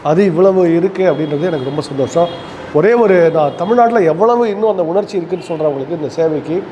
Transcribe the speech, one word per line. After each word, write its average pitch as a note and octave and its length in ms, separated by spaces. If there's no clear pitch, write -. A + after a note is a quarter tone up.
அது D#3+ 220
இவ்வளவு F#3 420
இருக்குது F#3 440
அப்படின்றது D3 300
எனக்கு D#3+ 240
ரொம்ப C#3+ 160
சந்தோஷம். C#3+ 460
ஒரே F3 200
ஒரு, F#3 380
நான் D3+ 240
தமிழ்நாட்டில் A3+ 500
எவ்வளவு A3+ 440
இன்னும் G#3+ 200
அந்த F#3 140
உணர்ச்சி G3 360
இருக்குதுன்னு E3+ 280
சொல்கிறவங்களுக்கு, D3+ 440
இந்த D3+ 180
சேவைக்கு D#3+ 640